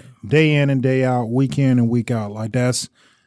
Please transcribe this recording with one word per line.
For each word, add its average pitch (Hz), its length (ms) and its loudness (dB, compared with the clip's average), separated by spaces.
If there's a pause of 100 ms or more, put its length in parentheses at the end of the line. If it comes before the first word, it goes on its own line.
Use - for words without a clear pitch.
(260)
day 151 300 2
in 143 160 2
and 135 100 0
day 131 220 2
out, 123 260 0
week 131 300 -2
in 131 180 2
and 120 120 2
week 117 200 -2
out. 110 220 -4
Like, 110 200 -8
that's, 123 380 -2 (380)